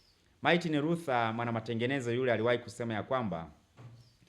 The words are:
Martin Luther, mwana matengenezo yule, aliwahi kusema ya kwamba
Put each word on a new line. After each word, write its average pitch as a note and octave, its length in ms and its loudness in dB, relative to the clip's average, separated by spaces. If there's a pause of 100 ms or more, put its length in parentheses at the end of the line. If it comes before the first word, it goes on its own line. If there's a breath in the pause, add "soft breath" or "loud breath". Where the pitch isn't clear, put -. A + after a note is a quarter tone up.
(420 soft breath)
Martin D#3 380 2
Luther, C3+ 540 0
mwana A#2 180 -2
matengenezo A#2+ 600 0
yule, B2+ 200 2
aliwahi A#2 260 4
kusema A#2 360 -6
ya G2+ 80 -2
kwamba F2+ 480 -2 (800 soft breath)